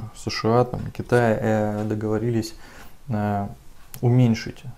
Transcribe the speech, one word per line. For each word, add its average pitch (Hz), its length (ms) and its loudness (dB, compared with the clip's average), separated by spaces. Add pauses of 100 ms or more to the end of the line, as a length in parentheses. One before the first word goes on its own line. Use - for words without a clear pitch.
(160)
С - 140 -8
Ш 113 320 2
А, 123 40 4
там, 104 160 -6 (100)
Китая, 117 480 2
э, 107 460 0
договорились, 107 720 -2 (540)
э, 104 380 0 (540)
уменьшить, 120 640 4 (140)